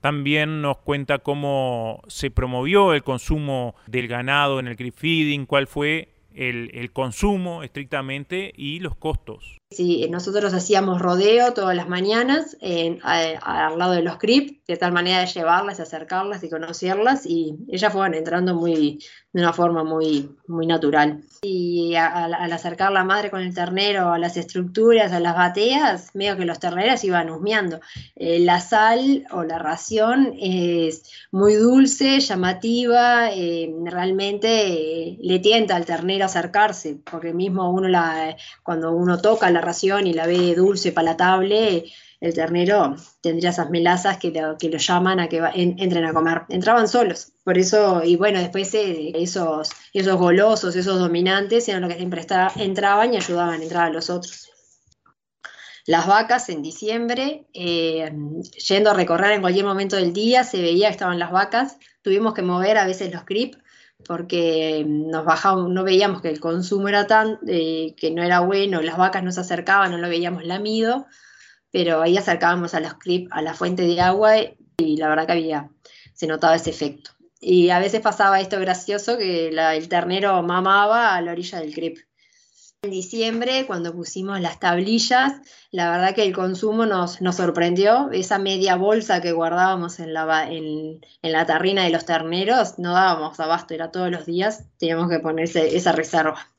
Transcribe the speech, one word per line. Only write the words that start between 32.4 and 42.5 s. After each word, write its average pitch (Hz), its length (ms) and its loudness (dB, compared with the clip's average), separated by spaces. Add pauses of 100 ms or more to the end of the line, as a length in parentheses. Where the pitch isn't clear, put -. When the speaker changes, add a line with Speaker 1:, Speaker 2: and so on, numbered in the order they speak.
Speaker 2:
eh, 170 400 -4 (120)
realmente, 196 840 0
eh, 165 520 -4
le 180 200 0
tienta 208 360 4
al 170 100 -2
ternero 185 400 -2
acercarse, 180 720 0 (100)
porque 165 240 -8
mismo 180 380 0
uno 190 160 0
la, 160 500 0 (240)
cuando 165 300 -4
uno 175 280 2
toca 214 300 4
la 170 140 4
ración 190 440 0
y 170 60 0
la 160 140 -2
ve 175 280 2
dulce, 185 360 2
palatable, 185 920 2 (340)
el 170 140 -4
ternero 170 640 2 (240)